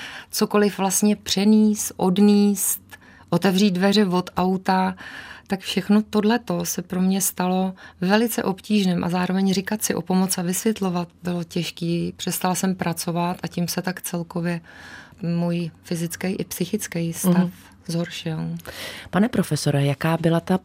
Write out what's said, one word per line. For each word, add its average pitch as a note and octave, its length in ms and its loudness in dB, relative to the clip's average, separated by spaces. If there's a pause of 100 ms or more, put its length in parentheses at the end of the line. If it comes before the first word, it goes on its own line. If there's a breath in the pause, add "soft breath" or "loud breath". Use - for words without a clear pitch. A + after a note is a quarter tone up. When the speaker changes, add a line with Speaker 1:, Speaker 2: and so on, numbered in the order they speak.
(300 loud breath)
Speaker 1:
cokoliv G#3 480 2
vlastně G3 380 2
přenést, G#3+ 800 2
odnést, G3+ 840 4 (480 loud breath)
otevřít F#3 400 4
dveře G3 360 4
od F3+ 300 0
auta. F#3 580 0 (580 loud breath)
Tak F#3+ 80 -2
všechno G#3 420 2
tohleto G#3 600 0
se - 180 -6
pro F#3 180 -4
mě F#3+ 200 2
stalo F#3 540 0 (260 loud breath)
velice G#3+ 420 2
obtížným F#3+ 640 0
a F3+ 40 -2
zároveň F#3 440 0
říkat G3 300 -2
si F#3+ 120 0
o E3+ 80 -2
pomoc F#3 360 0
a F#3 40 -4
vysvětlovat F3+ 680 -2 (140)
bylo F3 220 -4
těžký. E3+ 720 -4
Přestala F3+ 380 -2
jsem F#3+ 200 0
pracovat F3 680 -4
a E3+ 60 -6
tím F3 200 -4
se F3+ 140 -4
tak F#3 200 -6
celkově E3+ 580 -6 (640 loud breath)
můj E3+ 480 -2 (120)
fyzický E3+ 440 -6
i F#3 180 -4
psychický E3+ 680 -4
stav F3 260 2
Speaker 2:
Mhm. F3+ 120 2 (360)
Speaker 1:
zhoršil. E3 520 -6 (720 loud breath)
Speaker 2:
Pane G3+ 180 4
profesore, D3 560 0
jaká D#3+ 320 0
byla E3 240 2
ta F#3 240 0